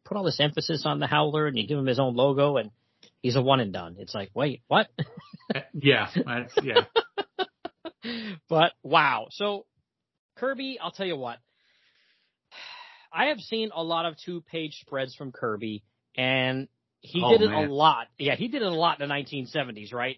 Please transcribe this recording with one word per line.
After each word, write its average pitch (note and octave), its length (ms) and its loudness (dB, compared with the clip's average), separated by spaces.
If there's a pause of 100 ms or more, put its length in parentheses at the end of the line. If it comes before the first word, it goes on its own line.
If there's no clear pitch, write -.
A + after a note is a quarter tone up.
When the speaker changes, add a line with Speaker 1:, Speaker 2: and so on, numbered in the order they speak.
Speaker 1:
put G3+ 120 -6
all G3+ 60 -4
this D#3+ 160 0
emphasis D3+ 480 0
on C#3+ 120 -2
the C#3+ 60 -2
Howler D3+ 400 2
and C#3 100 -2
you G#2+ 120 -2
give D3 100 -2
him C3+ 80 -2
his B2+ 140 2
own C3 160 2
logo C#3 420 4
and A2 140 -2 (500)
he's B2 140 0
a C3+ 80 4
one C3 160 6
and G#2+ 120 -2
done. F2 280 -10
It's F#2+ 160 -12
like, G2 180 -8
wait, C3 340 -2
what? G3+ 200 4 (100)
<laughs> - 0 - (580)
Speaker 2:
Uh, C#3+ 60 -4 (140)
yeah, C3+ 340 4 (180)
I, A#2+ 200 -6 (140)
yeah. - 300 2
Speaker 1:
<laughs> - 20 -20 (1600)
But E3 240 4 (100)
wow. C3+ 480 2
So G3+ 340 -6 (720)
Kirby, C4 460 -6
I'll E3+ 100 -8
tell G3 140 -6
you E3+ 100 -2
what, A#2+ 240 -8 (1700)
I G#3 160 2
have D4 120 0
seen A3 340 -4
a E3 100 -4
lot E3 220 0
of D#3 120 -4
two-page E3 640 -8
spreads C3+ 340 -6
from C3+ 160 -12
Kirby, G#2+ 520 -6 (320)
and C3 520 0 (320)
he - 240 -4
Speaker 2:
Oh, B2 80 8
Speaker 1:
did A2 100 10
it G#2+ 80 4
Speaker 2:
man. D3+ 200 0
Speaker 1:
a C#3 40 -4
lot. C#3+ 340 4 (100)
Yeah, C#3 180 0
he A3+ 120 -4
did B3 140 -4
it F#3+ 100 -2
a E3 40 -2
lot D#3+ 240 2
in C#3+ 80 -6
the C#3+ 60 -2
nineteen C#3 340 -6
seventies, A#2 460 -6
right? B2+ 240 -4